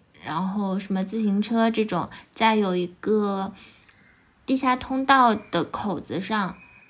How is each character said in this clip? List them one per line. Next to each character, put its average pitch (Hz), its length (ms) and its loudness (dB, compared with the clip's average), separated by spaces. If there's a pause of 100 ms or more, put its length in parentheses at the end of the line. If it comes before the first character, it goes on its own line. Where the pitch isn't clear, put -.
(240)
然 165 240 -4
后 190 300 -2
什 202 140 -6
么 190 120 -2
自 220 160 -4
行 208 200 2
车 226 300 2
这 226 140 0
种， 175 240 -4 (260)
在 226 220 2
有 196 180 2
一 180 140 0 (120)
个 196 520 0 (920)
地 269 120 2
下 262 180 2
通 262 320 -2
道 254 280 6
的 175 280 -2
口 - 380 -4
子 139 200 -6
上， 190 360 -4 (340)